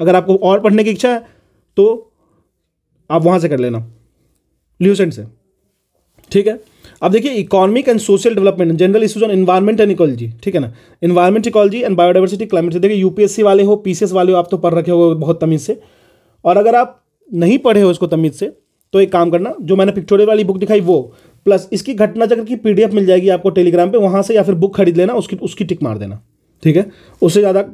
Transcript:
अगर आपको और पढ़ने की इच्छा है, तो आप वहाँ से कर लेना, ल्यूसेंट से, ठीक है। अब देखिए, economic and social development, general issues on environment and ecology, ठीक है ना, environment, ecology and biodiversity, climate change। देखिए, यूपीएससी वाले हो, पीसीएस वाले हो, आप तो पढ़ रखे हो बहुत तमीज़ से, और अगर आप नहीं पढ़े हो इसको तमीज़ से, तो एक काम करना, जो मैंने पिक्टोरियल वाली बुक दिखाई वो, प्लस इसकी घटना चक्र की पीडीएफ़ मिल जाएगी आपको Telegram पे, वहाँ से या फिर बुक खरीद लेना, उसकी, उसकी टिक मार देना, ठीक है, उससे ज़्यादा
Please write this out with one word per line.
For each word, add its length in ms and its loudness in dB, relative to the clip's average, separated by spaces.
अगर 140 2
आपको 220 2
और 240 2
पढ़ने 240 2
की 60 -2
इच्छा 220 -2
है, 100 -6
तो 360 0
आप 140 0
वहाँ 140 2
से 100 -2
कर 100 -4
लेना, 280 -4
ल्यूसेंट 320 0
से, 120 -14
ठीक 140 2
है। 140 -4
अब 100 0
देखिए, 300 0
economic 460 0
and 120 2
social 340 0
development, 380 0
general 320 2
issues 180 -2
on 80 0
environment 500 2
and 120 2
ecology, 360 -2
ठीक 120 -6
है 60 0
ना, 120 -8
environment, 440 2
ecology 340 0
and 160 -4
biodiversity, 460 2
climate 260 -2
change। 120 -6
देखिए, 160 0
यूपीएससी 460 0
वाले 200 4
हो, 140 2
पीसीएस 360 -4
वाले 200 0
हो, 60 2
आप 120 -2
तो 80 -4
पढ़ 160 -2
रखे 160 -2
हो 240 2
बहुत 260 -4
तमीज़ 200 0
से, 180 -8
और 120 4
अगर 180 2
आप 280 -2
नहीं 300 0
पढ़े 220 2
हो 100 4
इसको 160 -4
तमीज़ 260 -2
से, 200 -10
तो 60 4
एक 120 0
काम 180 0
करना, 300 -2
जो 160 -2
मैंने 160 2
पिक्टोरियल 360 2
वाली 160 2
बुक 140 -4
दिखाई 220 0
वो, 200 2
प्लस 260 0
इसकी 220 -6
घटना 320 0
चक्र 180 0
की 120 -8
पीडीएफ़ 360 0
मिल 140 0
जाएगी 220 2
आपको 220 0
Telegram 420 2
पे, 60 2
वहाँ 240 0
से 120 -2
या 80 2
फिर 120 0
बुक 220 -2
खरीद 200 2
लेना, 180 0
उसकी, 240 -6
उसकी 260 -6
टिक 180 -6
मार 160 -4
देना, 220 -12
ठीक 140 2
है, 100 0
उससे 180 2
ज़्यादा 340 0